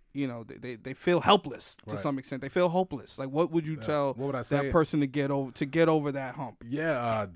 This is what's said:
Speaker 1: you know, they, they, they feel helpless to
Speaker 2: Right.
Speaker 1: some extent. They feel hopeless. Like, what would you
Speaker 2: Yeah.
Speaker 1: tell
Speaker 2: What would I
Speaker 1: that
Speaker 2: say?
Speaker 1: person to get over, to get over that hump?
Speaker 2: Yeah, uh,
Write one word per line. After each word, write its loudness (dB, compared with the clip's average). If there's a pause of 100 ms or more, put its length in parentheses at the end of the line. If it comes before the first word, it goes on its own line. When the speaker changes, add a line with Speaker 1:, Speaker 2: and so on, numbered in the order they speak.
(140)
Speaker 1:
you -2
know, -8
they, -16
they, -10
they -12
feel 2
helpless 2 (100)
to -12
Speaker 2:
Right. -6
Speaker 1:
some -2
extent. -8
They -10
feel 4
hopeless. -2
Like, -6
what 2
would 0
you -4
Speaker 2:
Yeah. -10
Speaker 1:
tell 0
Speaker 2:
What -4
would -2
I -4
Speaker 1:
that -6
Speaker 2:
say? 0
Speaker 1:
person 4
to 2
get -2
over, -2
to -4
get 4
over 2
that -6
hump? -10
Speaker 2:
Yeah, -2
uh, 0